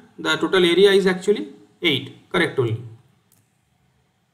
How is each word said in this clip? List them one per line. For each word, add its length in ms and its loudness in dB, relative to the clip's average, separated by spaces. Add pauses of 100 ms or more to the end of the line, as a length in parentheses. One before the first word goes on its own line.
(180)
the 180 -2
total 280 0
area 280 4
is 140 4
actually 420 -2 (340)
eight, 480 -6
correct 280 -2
only. 240 -2 (1500)